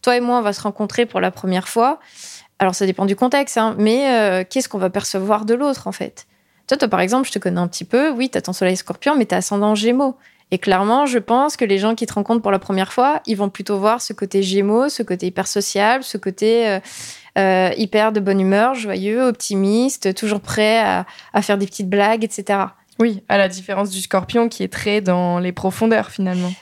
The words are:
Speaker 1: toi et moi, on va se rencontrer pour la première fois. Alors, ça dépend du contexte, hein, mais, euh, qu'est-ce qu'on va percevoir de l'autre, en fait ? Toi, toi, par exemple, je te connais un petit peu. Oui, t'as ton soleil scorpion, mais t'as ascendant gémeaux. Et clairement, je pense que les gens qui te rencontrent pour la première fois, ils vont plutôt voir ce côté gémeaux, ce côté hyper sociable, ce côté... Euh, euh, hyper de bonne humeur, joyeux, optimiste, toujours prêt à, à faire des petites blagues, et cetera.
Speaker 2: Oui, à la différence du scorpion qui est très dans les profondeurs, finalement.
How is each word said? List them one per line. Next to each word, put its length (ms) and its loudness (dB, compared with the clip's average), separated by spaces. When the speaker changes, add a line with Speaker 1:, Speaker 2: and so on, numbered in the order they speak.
Speaker 1:
toi 160 2
et 40 0
moi, 180 2
on 20 2
va 120 0
se 80 -10
rencontrer 440 -2
pour 140 -4
la 100 0
première 380 -2
fois. 320 0
Alors, 160 2
ça 140 0
dépend 180 0
du 100 0
contexte, 440 0
hein, 180 0
mais, 340 2
euh, 380 2
qu'est-ce 200 -2
qu'on 100 -6
va 100 0
percevoir 560 -2
de 80 2
l'autre, 320 -2
en 60 -6
fait ? 340 -10
Toi, 120 0
toi, 100 2
par 140 2
exemple, 260 2
je 60 -8
te 40 -6
connais 220 -2
un 80 0
petit 180 -8
peu. 240 2
Oui, 220 -2
t'as 100 -2
ton 120 -6
soleil 220 2
scorpion, 400 -2
mais 100 4
t'as 120 0
ascendant 380 0
gémeaux. 420 0
Et 80 0
clairement, 480 2
je 100 0
pense 400 2
que 80 0
les 140 2
gens 160 0
qui 100 -4
te 80 -10
rencontrent 300 0
pour 80 0
la 80 2
première 340 -2
fois, 320 2
ils 100 -2
vont 140 -2
plutôt 300 -4
voir 220 2
ce 120 -8
côté 300 -2
gémeaux, 440 2
ce 140 -4
côté 240 -4
hyper 220 -4
sociable, 560 0
ce 160 -8
côté... 500 0
Euh, 100 0
euh, 360 4
hyper 360 2
de 80 0
bonne 200 2
humeur, 360 4
joyeux, 480 -2
optimiste, 880 0
toujours 280 -4
prêt 360 2
à, 300 0
à 80 2
faire 160 0
des 80 0
petites 240 -8
blagues, 340 2
et 60 -2
cetera. 460 -4
Speaker 2:
Oui, 300 0
à 100 4
la 80 4
différence 420 -4
du 100 -8
scorpion 480 0
qui 140 -8
est 100 -4
très 300 -2
dans 380 0
les 140 -2
profondeurs, 580 0
finalement. 400 -2